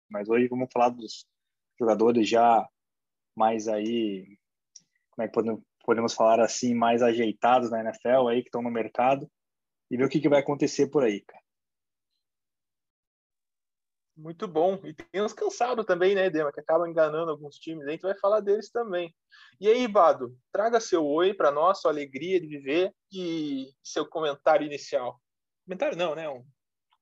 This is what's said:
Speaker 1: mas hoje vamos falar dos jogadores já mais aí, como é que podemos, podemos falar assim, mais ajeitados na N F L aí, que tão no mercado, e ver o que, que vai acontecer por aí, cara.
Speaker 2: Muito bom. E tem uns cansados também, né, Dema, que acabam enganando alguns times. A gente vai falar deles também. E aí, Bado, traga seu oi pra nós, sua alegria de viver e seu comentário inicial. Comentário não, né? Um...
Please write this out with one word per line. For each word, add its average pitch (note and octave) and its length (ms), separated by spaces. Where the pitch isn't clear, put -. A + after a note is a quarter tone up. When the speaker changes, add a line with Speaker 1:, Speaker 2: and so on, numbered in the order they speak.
Speaker 1:
mas G#2 200
hoje B2 200
vamos B2+ 240
falar A#2+ 160
dos A#2+ 360
jogadores A2+ 500
já A2+ 400
mais A2 320
aí, G#2+ 680
como A2+ 140
é G#2+ 40
que - 40
podemos, A2+ 300
podemos A2+ 280
falar A2+ 280
assim, A#2+ 340
mais A#2+ 260
ajeitados A#2+ 720
na A2+ 100
N A2 100
F - 160
L B2+ 220
aí, B2 140
que - 80
tão A#2+ 100
no A#2+ 100
mercado, A#2 600
e B2 60
ver B2+ 80
o C3+ 40
que, D3 120
que D3+ 80
vai C#3+ 120
acontecer C#3+ 480
por C#3+ 160
aí, G2+ 180
cara. - 180
Speaker 2:
Muito E3 300
bom. F3+ 380
E D3 80
tem - 300
uns G#3+ 100
cansados B3 540
também, F#3 280
né, F#3+ 140
Dema, D#3 240
que - 80
acabam E3+ 260
enganando D#3+ 440
alguns D3 260
times. D#3+ 300
A C#3+ 40
gente D#3+ 120
vai F#3+ 160
falar G#3 220
deles G#3 280
também. F3+ 460
E F#3+ 80
aí, B3 220
Bado, C#3 480
traga A3 260
seu F3 280
oi E3+ 260
pra E3+ 180
nós, E3+ 300
sua E3 100
alegria D3 480
de D#3+ 80
viver D3+ 460
e D3+ 640
seu - 240
comentário D3+ 600
inicial. C#3 520
Comentário F#3 320
não, E3 180
né? D#3 140
Um... B2+ 160